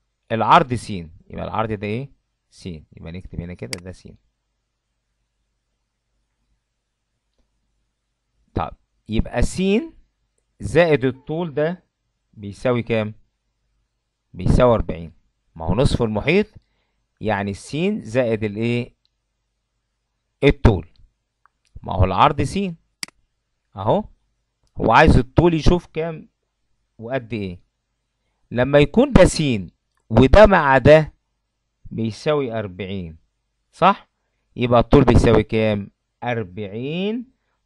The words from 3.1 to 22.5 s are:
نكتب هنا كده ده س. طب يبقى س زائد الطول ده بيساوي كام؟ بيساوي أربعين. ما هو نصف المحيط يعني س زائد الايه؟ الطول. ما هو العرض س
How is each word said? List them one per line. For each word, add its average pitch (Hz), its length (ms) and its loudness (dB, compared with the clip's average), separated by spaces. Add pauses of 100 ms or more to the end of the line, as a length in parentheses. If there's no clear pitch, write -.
نكتب 90 300 -8
هنا 87 120 -12
كده - 260 -12
ده 90 120 -18
س. - 160 -20 (4000)
طب 80 200 -6 (360)
يبقى 110 320 -2
س - 200 -2 (1000)
زائد 139 460 2
الطول 156 480 -6
ده 156 300 -4 (500)
بيساوي 113 500 -4
كام؟ 110 300 -4 (1200)
بيساوي 117 400 2
أربعين. 85 400 -6 (420)
ما 80 100 -12
هو 87 100 -2
نصف 135 260 0
المحيط 120 460 -2 (760)
يعني 101 320 -6
س - 220 -14 (260)
زائد 113 420 -4
الايه؟ 117 500 -6 (1500)
الطول. 113 440 2 (960)
ما 85 120 -10
هو 92 100 2
العرض 123 380 2
س 147 160 -4 (1160)